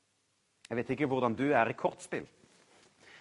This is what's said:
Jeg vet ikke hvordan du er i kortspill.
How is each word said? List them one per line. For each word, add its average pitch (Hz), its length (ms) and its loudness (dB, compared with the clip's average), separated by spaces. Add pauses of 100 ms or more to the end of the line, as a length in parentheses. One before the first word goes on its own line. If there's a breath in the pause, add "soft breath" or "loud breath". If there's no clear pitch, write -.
(680)
Jeg 117 140 -2
vet 120 140 -4
ikke 143 120 0
hvordan 123 300 2
du 131 180 0
er 117 160 4
i 131 60 -8
kortspill. - 480 -4 (960 loud breath)